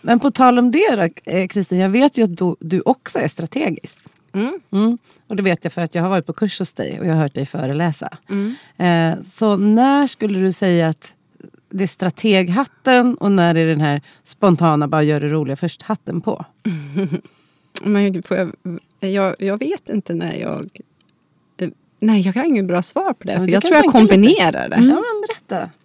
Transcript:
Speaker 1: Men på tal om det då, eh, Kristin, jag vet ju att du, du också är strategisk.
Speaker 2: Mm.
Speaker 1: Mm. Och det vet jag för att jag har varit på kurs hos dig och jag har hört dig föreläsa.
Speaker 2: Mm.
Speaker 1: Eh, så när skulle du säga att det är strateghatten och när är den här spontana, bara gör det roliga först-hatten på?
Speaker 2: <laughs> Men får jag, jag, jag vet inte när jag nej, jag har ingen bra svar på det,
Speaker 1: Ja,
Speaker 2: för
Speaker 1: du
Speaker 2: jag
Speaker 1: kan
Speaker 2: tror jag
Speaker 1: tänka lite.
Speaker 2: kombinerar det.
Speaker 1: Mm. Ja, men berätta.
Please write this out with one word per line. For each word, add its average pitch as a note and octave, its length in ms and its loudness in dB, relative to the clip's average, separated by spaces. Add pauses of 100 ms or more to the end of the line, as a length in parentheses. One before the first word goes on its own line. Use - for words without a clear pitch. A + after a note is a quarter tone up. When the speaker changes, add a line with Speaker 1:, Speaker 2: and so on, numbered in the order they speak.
Speaker 1:
Men A#3 200 2
på C#4+ 100 2
tal B3 280 4
om B3 120 4
det D#4 260 2
då, E3+ 360 -4
eh, F3+ 160 0
Kristin, F#3 300 -2
jag F#3+ 100 2
vet B3+ 300 2
ju A#3 60 4
att F3 120 -4
du, F3+ 240 -2
du E3+ 200 -2
också - 380 -4
är - 100 -2
strategisk. - 720 -6 (340)
Speaker 2:
Mm. C4+ 260 -4 (120)
Speaker 1:
Mm. A3 260 0 (300)
Och G#3+ 80 -6
det G3+ 60 -4
vet F#3 220 0
jag E3+ 80 -6
för F3 100 -6
att D#3+ 120 -6
jag E3+ 80 -2
har F3+ 80 -2
varit F#3 160 -2
på F3 60 -10
kurs - 260 -4
hos F#3 160 -6
dig - 260 -8
och F#3 60 -4
jag D#3+ 80 0
har D#3 80 2
hört C#3+ 120 -2
dig C#3 120 -6
föreläsa. D3 640 -4 (220)
Speaker 2:
Mm. G3+ 240 -4 (240)
Speaker 1:
Eh, E3+ 460 0
så G#3 320 0
när B3 500 2
skulle G#3 320 -4
du F#3+ 140 0
säga E3+ 360 2
att - 260 -8 (560)
det G3 140 -4
är F3+ 40 -4
strateghatten A3 1300 0
och G3+ 180 0
när E3+ 220 4
är E3 120 2
den D#3 140 0
här C#3+ 220 0 (220)
spontana, D#3+ 640 2
bara D3+ 140 2
gör D3+ 180 0
det D3 80 -4
roliga C#3+ 280 -4
först-hatten - 640 -6
på? - 240 -6 (180)
Speaker 2:
<laughs> D#3 1200 -8
Men G3+ 380 0
får - 140 -4
jag, F#3 160 -4 (480)
jag, F#3+ 380 -2
jag G3 200 -4
vet D4+ 300 -8
inte F#3+ 260 -6
när E3 220 -6
jag - 320 -8 (1300)
nej, G#3+ 220 2
jag F#3 120 0
har B3 120 -4
ingen A#3 220 0
bra F3 160 0
svar E4+ 300 -4
på - 140 -10
det, G3+ 60 -6
Speaker 1:
Ja, F3+ 60 -2
Speaker 2:
för F#3 80 -2
Speaker 1:
du F3 60 0
Speaker 2:
jag G3 100 4
Speaker 1:
kan E4 60 0
Speaker 2:
tror E4+ 160 6
jag D4 80 4
Speaker 1:
tänka B3+ 60 6
lite. G#3+ 160 8
Speaker 2:
kombinerar F#3+ 540 4
det. - 80 -2
Speaker 1:
Mm. B3 120 6
Ja, D4 60 6
men G#4+ 340 -4
berätta. F3+ 420 -8 (140)